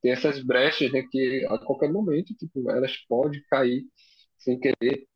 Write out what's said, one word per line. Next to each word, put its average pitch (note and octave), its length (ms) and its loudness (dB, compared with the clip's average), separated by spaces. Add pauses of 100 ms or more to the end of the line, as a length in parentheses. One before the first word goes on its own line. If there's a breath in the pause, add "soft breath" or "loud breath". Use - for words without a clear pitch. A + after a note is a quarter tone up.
Tem B2 100 4
essas C#3 300 0
brechas, B2+ 500 2
né? C3 180 0
Que C3 380 0
a G#2+ 120 -2
qualquer - 320 -2
momento, F#3 440 -2
tipo, C#3 360 -8
elas C3 260 -2 (100)
podem C#3+ 420 0
cair C3 340 0 (560 soft breath)
sem B2+ 200 -2
querer. C3 460 0 (100)